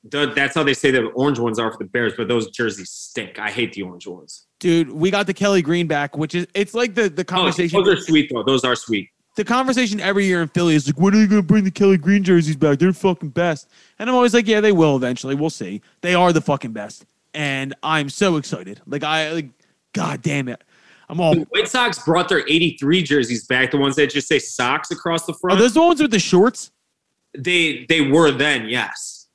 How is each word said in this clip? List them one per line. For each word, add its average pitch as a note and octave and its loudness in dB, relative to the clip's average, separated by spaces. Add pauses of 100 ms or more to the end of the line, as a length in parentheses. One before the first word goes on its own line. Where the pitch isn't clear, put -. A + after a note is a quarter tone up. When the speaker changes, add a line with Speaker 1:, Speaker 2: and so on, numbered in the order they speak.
Speaker 1:
The, D3 -4
that's C#3 -2
how D#3+ 0
they C#3 2
say C3+ 2
the B2+ 2
orange C3 -2
ones A2+ -2
are A2 -2
for - -18
the G#2 -8
Bears, A#2 -2
but A2 -6
those A2+ -2
jerseys G2 -6
stink. - -12
I G#2 -6
hate A2+ -4
the G2+ -12
orange F2+ -14
ones. F2+ -18 (140)
Speaker 2:
Dude, E3 2
we D#3+ 0
got G3+ 0
the G3 -4
Kelly G3 2
Green E3 0
back, C#3+ -4
which D3+ -4
is, F3 -2
it's G3+ -4
like A#3 -2
the, G#3 0
the D3+ -6
Speaker 1:
Oh, - -4
Speaker 2:
conversation. F3+ 0
Speaker 1:
those F#3+ 4
are - -10
sweet, D3+ 2
though. A2+ -4
Those C3 2
are B2+ 2
sweet. G2+ -6 (300)
Speaker 2:
The G3+ -2
conversation A#3+ 0
every G3 0
year F3+ 2
in D#3+ -2
Philly E3+ 2
is C#3+ 2
like, C#3 -4
"When G3 4
are - 6
you A3 6
gonna G#3 4
bring G3 4
the F#3+ -2
Kelly G3 4
Green F#3+ 0
jerseys D#3+ 2
back? C#3+ 2
They're F3+ 4
fucking F3 -2
best." E3+ -4 (280)
And A3 -6
I'm B3+ 2
always A#3+ 4
like, A#3 2
"Yeah, A3 2
they G#3+ 4
will D#3 4
eventually. B2+ -4
We'll D3+ -2
see." G2+ -10 (200)
They F3+ -2
are F3 4
the D#3 2
fucking C3 -4
best. G#2 -14 (280)
And C3+ -6
I'm D3+ -2
so F#3 0
excited. G2+ -8
Like, C#3+ -8
I, D#3 -2
like, D#3+ -6 (440)
God D#3 -6
damn C#3+ -4
it. A2+ -12 (460)
I'm E3 -6
all E3 4
Speaker 1:
The E3 0 (100)
White - 0
Sox A#3+ -2
brought F3 2
their F3 0
eighty-three E3 2
jerseys B2 -2
back, B2+ 0
the C#3+ 0
ones C#3 0
that D3+ 2
just C#3+ -4
say D3 2
Sox C3 -4
across E3 -4
the E3+ -8
Speaker 2:
Are - -8
Speaker 1:
front. F#3+ 2
Speaker 2:
those A#3 4
the C#4 4
ones E4 4
with C#4+ 2
the G#3 2
shorts? F#3+ 2 (680)
Speaker 1:
They, D#3 0
they E3 2
were D3 4
then, C3 0
yes. - -8